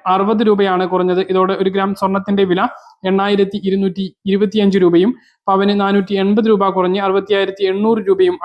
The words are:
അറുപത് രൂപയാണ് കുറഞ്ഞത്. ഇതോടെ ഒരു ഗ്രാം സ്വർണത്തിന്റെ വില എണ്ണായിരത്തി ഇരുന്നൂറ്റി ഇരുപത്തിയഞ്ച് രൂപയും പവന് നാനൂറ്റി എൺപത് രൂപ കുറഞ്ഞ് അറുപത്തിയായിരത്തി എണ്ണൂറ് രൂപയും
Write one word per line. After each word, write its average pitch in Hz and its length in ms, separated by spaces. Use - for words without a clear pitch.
അറുപത് 196 400
രൂപയാണ് 196 400
കുറഞ്ഞത്. 180 340
ഇതോടെ 185 340
ഒരു 190 160
ഗ്രാം 196 240
സ്വർണത്തിന്റെ 196 500
വില 185 180
എണ്ണായിരത്തി 196 580
ഇരുന്നൂറ്റി 190 520
ഇരുപത്തിയഞ്ച് 202 520
രൂപയും 180 320
പവന് 202 340
നാനൂറ്റി 196 340
എൺപത് 208 340
രൂപ 202 200
കുറഞ്ഞ് 185 320
അറുപത്തിയായിരത്തി 196 640
എണ്ണൂറ് 208 340
രൂപയും 185 460